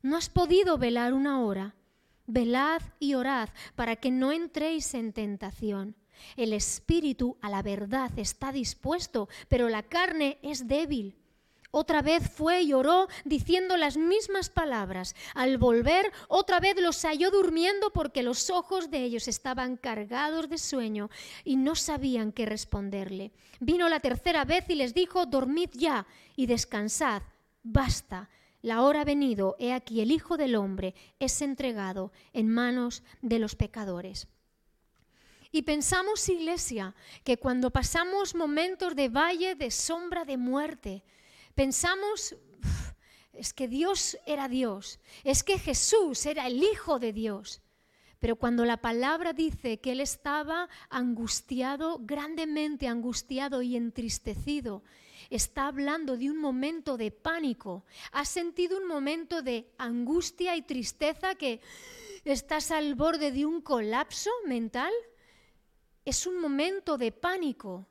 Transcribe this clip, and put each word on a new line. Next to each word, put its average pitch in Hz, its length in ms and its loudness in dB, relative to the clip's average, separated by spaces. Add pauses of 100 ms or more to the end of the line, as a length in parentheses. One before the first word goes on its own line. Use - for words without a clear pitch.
¿No 285 140 2
has - 120 -4
podido 359 480 6
velar 240 360 2
una 269 280 2
hora? 202 340 -2 (520)
Velad 254 540 2 (180)
y 285 160 2
orad 247 340 0 (260)
para 226 200 -2
que 254 160 0
no 262 200 2
entréis 320 640 -2
en 226 200 -4
tentación. 202 800 -6 (400)
El 226 180 0
espíritu 254 880 0
a 208 80 -6
la 196 140 -2
verdad 208 540 -2
está 262 340 -4
dispuesto, 262 800 -2 (180)
pero 240 220 4
la 214 140 0
carne 320 600 0
es 262 240 -6
débil.' 269 480 -2 (640)
Otra 311 240 2
vez 311 300 2
fue 339 300 2
y 294 100 4
oró, 320 380 6 (160)
diciendo 359 500 2
las 302 220 2
mismas 392 520 2
palabras. 196 640 -2 (200)
Al 262 240 2
volver, 254 520 4 (200)
otra 359 320 4
vez 381 180 4
los 349 240 2
halló 320 280 2
durmiendo 392 600 4
porque 285 320 -2
los 247 260 0
ojos 359 400 0
de 277 140 -2
ellos 233 240 -4
estaban 254 480 -4
cargados 254 720 -4
de 320 100 -4
sueño 214 520 -2 (340)
y 269 140 2
no 285 180 2
sabían 262 560 0
qué 220 140 -4
responderle. 196 880 -6 (260)
Vino 330 300 4
la 311 100 4
tercera 294 460 2
vez 359 240 2
y 339 60 2
les 254 180 0
dijo: 359 320 2
'Dormid 269 480 2
ya 254 340 0 (300)
y 262 80 2
descansad. 220 800 0 (380)
Basta, 220 680 0 (320)
la 233 200 2
hora 294 200 6
ha 294 40 0
venido. 247 540 2
He 247 140 0
aquí, 226 260 -2
el 220 120 4
Hijo 330 260 2
del 262 180 2
Hombre 190 400 -2 (240)
es 262 220 -2
entregado 214 720 -4 (180)
en 220 160 0
manos 240 560 0 (180)
de 226 160 0
los 214 200 -2
pecadores.'" 190 720 -10 (1200)
Y 311 120 0
pensamos, 370 640 0
iglesia, 320 680 -2 (300)
que 247 120 2
cuando 254 320 0
pasamos 359 640 0
momentos 339 600 0
de 269 140 2
valle 339 460 2
de 269 160 -4
sombra 339 520 -4
de 269 140 -4
muerte, 254 640 -4 (500)
pensamos, 370 840 0 (260)
"Uf, - 300 -2 (400)
es - 220 -8
que 247 160 -4
Dios 339 560 0
era 277 240 -2
Dios, 233 500 -2 (240)
es 277 180 4
que 381 160 2
Jesús 320 680 2
era 294 220 -2
el 254 140 0
Hijo 359 380 2
de 226 140 -2
Dios". 214 480 -6 (580)
Pero 226 160 2
cuando 240 300 2
la 233 160 0
palabra 277 500 0
dice 262 480 -2
que 254 140 -4
él 262 80 -2
estaba 302 640 -4 (220)
angustiado, 254 1120 -2
grandemente 302 880 -4
angustiado 254 720 -4
y 247 160 -2
entristecido, 233 1080 -4 (460)
está 269 380 -2
hablando 285 500 -2
de 269 120 -2
un 311 100 -2
momento 285 580 -2
de 214 140 -2
pánico. 254 760 -4 (260)
¿Has 285 160 -4
sentido 349 500 -2
un 381 80 -4
momento 320 560 -4
de 240 360 -6
angustia 302 800 -2
y 294 40 -4
tristeza 302 760 -4
que 247 260 -4 (640)
estás 294 460 -2
al 302 240 0
borde 302 360 2
de 277 140 0
un 330 160 -2
colapso 254 720 -2 (140)
mental? 247 460 -2 (1120)
Es - 240 -2
un 359 100 -2
momento 320 600 0
de 226 160 -2
pánico. 269 760 -4